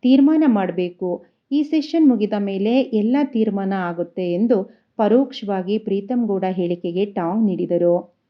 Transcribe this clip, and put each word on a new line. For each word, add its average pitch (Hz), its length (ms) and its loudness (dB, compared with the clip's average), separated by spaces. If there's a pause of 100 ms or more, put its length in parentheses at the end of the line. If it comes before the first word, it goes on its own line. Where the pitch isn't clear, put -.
ತೀರ್ಮಾನ 285 460 6
ಮಾಡಬೇಕು. 180 760 -2 (260)
ಈ 285 120 0
ಸೆಷನ್ 302 460 2
ಮುಗಿದ 208 280 0
ಮೇಲೆ 202 420 0
ಎಲ್ಲ 240 440 0
ತೀರ್ಮಾನ 214 500 -2
ಆಗುತ್ತೆ 175 600 -4
ಎಂದು 208 300 2 (340)
ಪರೋಕ್ಷವಾಗಿ 208 800 0
ಪ್ರೀತಮ್ 208 500 -4
ಗೌಡ 196 220 -2
ಹೇಳಿಕೆಗೆ 175 560 -4
ಟಾಂಗ್ 202 400 -2
ನೀಡಿದರು. 175 720 0 (140)